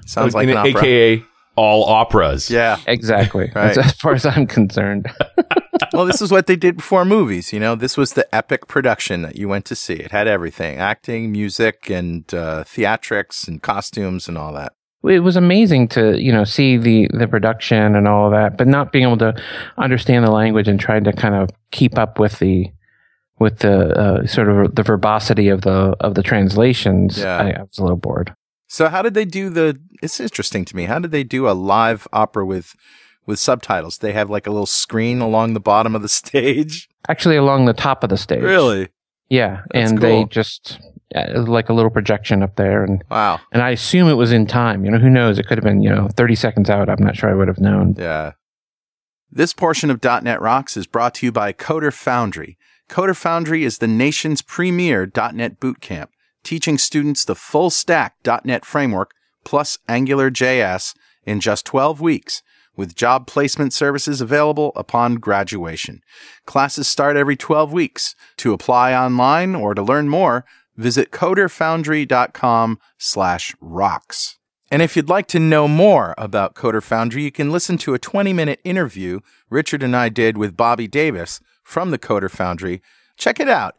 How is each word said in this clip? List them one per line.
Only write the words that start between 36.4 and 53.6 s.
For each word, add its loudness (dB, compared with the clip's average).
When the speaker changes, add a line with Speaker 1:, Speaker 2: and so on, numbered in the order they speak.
Speaker 3:
Actually, 2
along 4
the 4
top -2
of -2
the 2
stage. -4
Speaker 1:
Really? 2
Speaker 3:
Yeah. 0
Speaker 1:
That's 2
Speaker 3:
And 2
they 4
Speaker 1:
cool. 0
Speaker 3:
just, -6
uh, -2
like, 0
a 0
little 4
projection 0
up -2
there. 0
And -2
Speaker 1:
Wow. 0
Speaker 3:
and 0
I 0
assume 2
it 4
was 4
in 4
time. 0
You 0
know, 2
who 6
knows? 4
It -4
could 0
have -4
been, 4
you 4
know, 2
thirty 4
seconds 0
out. 2
I'm 0
not 0
sure 0
I 2
would 2
have -2
known. 2
Speaker 1:
Yeah. -6
This -2
portion -2
of -2
dot 0
net -2
Rocks -2
is -8
brought -2
to -6
you 0
by -2
Coder -4
Foundry. -4
Coder -2
Foundry -2